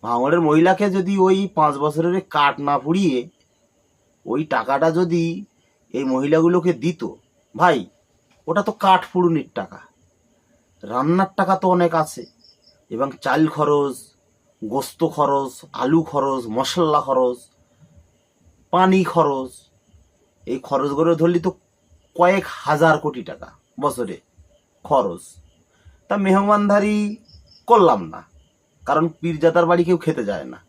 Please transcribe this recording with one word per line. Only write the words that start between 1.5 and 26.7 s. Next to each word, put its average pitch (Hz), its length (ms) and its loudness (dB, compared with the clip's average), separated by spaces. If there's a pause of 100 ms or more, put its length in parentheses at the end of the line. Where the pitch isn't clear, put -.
পাঁচ 151 180 2 (100)
বছরের 165 320 0 (180)
কাট 143 200 2 (120)
না 143 80 0 (100)
পুড়িয়ে 165 320 0 (1080)
ওই 131 140 -4 (140)
টাকাটা 135 340 0 (100)
যদি 170 260 0 (720)
এই 139 180 -4
মহিলাগুলোকে 160 600 2 (120)
দিত, 165 180 -4 (520)
ভাই, 156 240 2 (680)
ওটা 180 200 -2
তো 202 40 -6 (120)
কাঠ 190 260 4
পুড়ুনির 170 480 0
টাকা, 92 220 -12 (1000)
রান্নার 160 560 0
টাকা 190 240 0
তো 190 40 0 (100)
অনেক 175 160 2 (100)
আছে, - 200 -10 (680)
এবং 123 180 -4 (160)
চাল 139 180 2 (120)
খরচ, 147 400 0 (680)
গোস্ত 113 380 -6 (160)
খরচ, 139 360 0 (300)
আলু 151 180 2 (100)
খরচ, 135 320 -2 (140)
মশলা 151 500 0
খরচ, 127 320 0 (1300)
পানি 190 280 4 (120)
খরচ, 139 400 0 (960)
এই 131 120 -6 (100)
খরচগুলো 143 420 0 (100)
ধরলি 170 260 2
তো 180 40 0 (680)
কয়েক 180 280 2 (200)
হাজার 151 300 4 (100)
কোটি 131 260 -6
টাকা - 180 -16 (340)
বছরে 123 340 -4 (680)
খরচ। 131 380 -2 (840)
তা 202 60 -2 (100)
মেহমানদারি 202 720 2 (720)